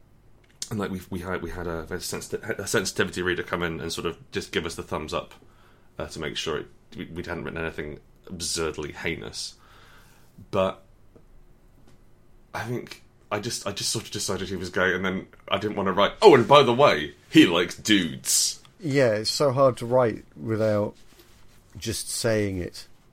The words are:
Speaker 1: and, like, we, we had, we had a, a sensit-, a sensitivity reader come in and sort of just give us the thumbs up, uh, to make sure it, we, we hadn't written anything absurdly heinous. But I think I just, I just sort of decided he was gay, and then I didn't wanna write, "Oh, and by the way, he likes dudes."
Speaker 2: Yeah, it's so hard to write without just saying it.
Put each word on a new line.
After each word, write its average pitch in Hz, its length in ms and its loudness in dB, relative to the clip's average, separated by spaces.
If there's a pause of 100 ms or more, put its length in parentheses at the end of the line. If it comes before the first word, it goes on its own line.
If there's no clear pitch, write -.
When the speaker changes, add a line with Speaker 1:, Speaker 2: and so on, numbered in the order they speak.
(720)
Speaker 1:
and, 110 80 -8
like, 95 120 -4
we, 92 180 -8
we 90 120 -8
had, 90 200 -6
we 85 100 -8
had 87 160 -8
a, 82 140 -6
a 80 60 -10 (100)
sensit-, - 600 -8
a 95 80 -8
sensitivity 95 560 -2
reader 87 200 0
come 87 200 -4
in 82 180 -4
and 82 100 -6
sort 87 160 -6
of 82 120 -6 (140)
just - 200 -6
give 85 140 -2
us 85 80 -10
the - 80 -10
thumbs 78 320 -6
up, - 180 -6 (680)
uh, 76 80 -8
to 82 140 -12
make 69 160 -6
sure 78 220 -4
it, - 80 -10 (300)
we, 87 100 -10
we 82 160 -12
hadn't 82 220 -8
written 82 140 -8
anything 76 400 -8 (300)
absurdly 78 640 -6
heinous. - 640 -8 (960)
But 95 340 0 (1700)
I - 100 -8
think - 380 -8 (300)
I 104 80 -2
just, - 260 -6
I 101 60 -4
just - 180 -4
sort 110 140 -4
of - 60 -16
decided 95 380 -6
he 95 80 -6
was 87 140 -8
gay, 92 240 2
and 92 100 -2
then 92 220 -4 (240)
I 98 80 2
didn't 104 180 -4
wanna 95 160 0
write, 98 200 4 (100)
"Oh, 180 120 12
and 117 120 8
by 143 160 10
the 120 120 4
way, 90 400 4 (160)
he 156 160 10
likes 87 300 0
dudes." - 840 0 (160)
Speaker 2:
Yeah, 135 360 2
it's 107 160 -4
so 143 220 2
hard 131 260 4
to 117 80 -8
write 120 380 2 (120)
without 110 580 0 (840)
just 101 340 -6
saying 107 480 0
it. - 280 -8 (260)